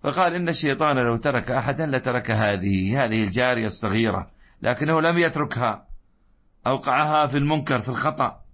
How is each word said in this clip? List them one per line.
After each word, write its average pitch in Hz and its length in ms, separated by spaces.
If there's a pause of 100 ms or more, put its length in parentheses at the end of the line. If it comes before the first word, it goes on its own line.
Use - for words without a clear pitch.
فقال: 170 320
"إن 175 160
الشيطان 147 480
لو 117 200
ترك 123 340
أحدا 135 340
لترك 123 460
هذه"، 101 760
هذه 110 180
الجارية 117 440
الصغيرة، 101 640 (300)
لكنه 147 400
لم 170 160
يتركها، 139 680 (800)
أوقعها 143 600
في 131 100
المنكر، 143 440
في 117 80
الخطأ 127 520 (120)